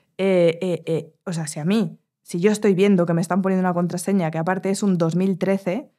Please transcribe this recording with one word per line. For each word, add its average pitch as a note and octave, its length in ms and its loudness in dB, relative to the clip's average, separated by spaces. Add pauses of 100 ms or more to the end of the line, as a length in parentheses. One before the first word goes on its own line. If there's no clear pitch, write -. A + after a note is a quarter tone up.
(160)
Eh, F3+ 460 2
eh, F3+ 240 -4
eh, D3+ 260 -4 (140)
o F3+ 80 -6
sea, D#3+ 120 -6
si D3+ 140 -10
a D3+ 60 -4
mí, G3 320 0 (240)
si - 180 -8
yo G#3 100 4
estoy G#3+ 220 2
viendo F#3 320 4
que E3+ 80 0
me E3 80 2
están F3+ 220 0
poniendo F#3+ 180 0
una F3+ 140 0
contraseña F3 560 0
que D#3+ 80 -4
aparte F#3 320 -2
es G3+ 120 -2
un F#3+ 140 2
dos E3 180 0
mil F#3 220 0
trece F#3+ 640 -2